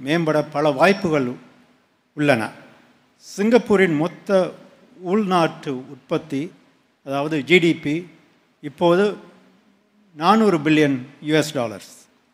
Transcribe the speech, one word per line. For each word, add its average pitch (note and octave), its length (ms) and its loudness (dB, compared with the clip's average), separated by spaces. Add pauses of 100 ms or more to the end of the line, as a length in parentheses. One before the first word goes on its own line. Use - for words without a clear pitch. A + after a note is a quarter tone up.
மேம்பட D3+ 460 0
பல D3 180 0
வாய்ப்புகள் D3+ 640 0 (800)
உள்ளன. C3+ 360 0 (880)
சிங்கப்பூரின் G3 580 2
மொத்த E3+ 580 -2 (480)
உள்நாட்டு E3+ 880 -2
உற்பத்தி, C#3+ 600 -8 (540)
அதாவது C#3+ 340 -4
ஜிடிபி, D#3+ 680 0 (560)
இப்போது F3 560 0 (1000)
நானூறு F#3+ 420 4
பில்லியன் D3+ 400 2 (300)
யூஎஸ் D3+ 260 0
dollars. A2+ 540 -10 (260)